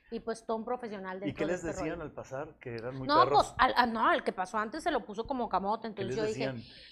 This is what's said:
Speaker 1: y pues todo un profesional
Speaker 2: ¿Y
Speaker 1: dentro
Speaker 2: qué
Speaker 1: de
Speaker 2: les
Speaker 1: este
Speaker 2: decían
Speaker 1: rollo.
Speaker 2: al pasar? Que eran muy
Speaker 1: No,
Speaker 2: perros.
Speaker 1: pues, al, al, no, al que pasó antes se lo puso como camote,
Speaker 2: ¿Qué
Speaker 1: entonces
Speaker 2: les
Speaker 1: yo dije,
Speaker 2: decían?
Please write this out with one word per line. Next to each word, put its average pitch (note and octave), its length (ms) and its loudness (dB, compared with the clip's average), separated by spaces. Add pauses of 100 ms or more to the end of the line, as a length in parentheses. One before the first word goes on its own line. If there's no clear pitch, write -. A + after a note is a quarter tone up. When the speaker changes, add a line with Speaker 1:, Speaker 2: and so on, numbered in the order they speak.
(120)
Speaker 1:
y A#3 80 -4
pues A3+ 260 -6
todo A3+ 100 0
un A3 80 -6
profesional G#3 520 -6
Speaker 2:
¿Y F#3+ 40 -10
Speaker 1:
dentro G3 180 -4
Speaker 2:
qué D#3 80 0
Speaker 1:
de E3 60 0
Speaker 2:
les F3 120 -2
Speaker 1:
este E3 80 -2
Speaker 2:
decían F3 260 -2
Speaker 1:
rollo. D#3+ 40 -8
Speaker 2:
al C#3+ 100 -8
pasar? C3 480 -8
Que A#2 160 -6
eran B2 220 -4
muy C3 100 -2
Speaker 1:
No, E4 160 8
Speaker 2:
perros. G4+ 240 6
Speaker 1:
pues, - 100 -14
al, B3 180 6
al, A#3+ 160 4
no, A3+ 160 2
al E4 140 4
que A3 100 0
pasó F#3 260 -4
antes A3+ 260 -4
se E4+ 80 2
lo B3 120 2
puso G#3+ 220 -6
como B3 220 -2
camote, G#3 440 0
Speaker 2:
¿Qué G3 100 -6
Speaker 1:
entonces G3 120 -2
Speaker 2:
les - 20 -2
Speaker 1:
yo A3 60 0
dije, G#3+ 300 0
Speaker 2:
decían? A#2 100 -8 (300)